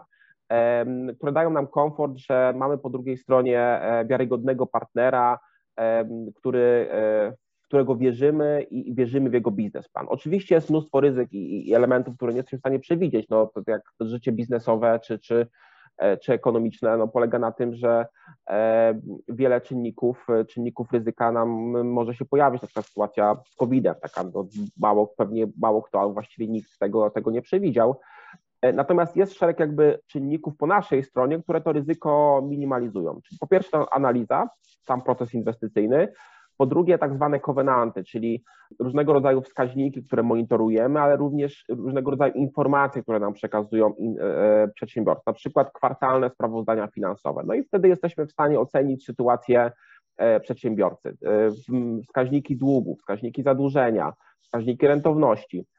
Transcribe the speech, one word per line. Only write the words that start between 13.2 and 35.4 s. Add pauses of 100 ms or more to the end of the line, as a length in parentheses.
No,
to
jak (180)
życie
biznesowe
czy,
czy, (500)
e,
czy
ekonomiczne,
no,
polega
na
tym,
że, (440)
e, (280)
wiele
czynników,
e,
czynników
ryzyka
nam (380)
może
się
pojawić,
na
przykład
sytuacja
z
covidem,
taka, (100)
no, (300)
mało, (100)
pewnie (140)
mało
kto,
a
właściwie
nikt
tego,
tego
nie
przewidział. (640)
E,
natomiast
jest
szereg
jakby
czynników
po
naszej
stronie,
które
to
ryzyko
minimalizują.
Czyli
po
pierwsze
ta
analiza, (340)
sam
proces
inwestycyjny, (500)